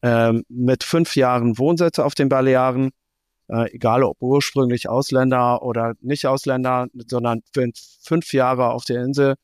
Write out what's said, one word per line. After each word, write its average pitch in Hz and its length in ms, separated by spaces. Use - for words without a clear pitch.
Ähm, 117 460
mit 123 340
fünf - 320
Jahren 123 420
Wohnsitz 165 420
auf 143 160
den 139 140
Balearen, 131 640
äh, 113 240
egal 120 300
ob 104 180
ursprünglich 127 680
Ausländer 127 760
oder 117 380
nicht 143 260
Ausländer, 127 640
sondern 117 360
fünf, 123 240
fünf - 300
Jahre 127 400
auf 120 120
der 123 180
Insel 135 420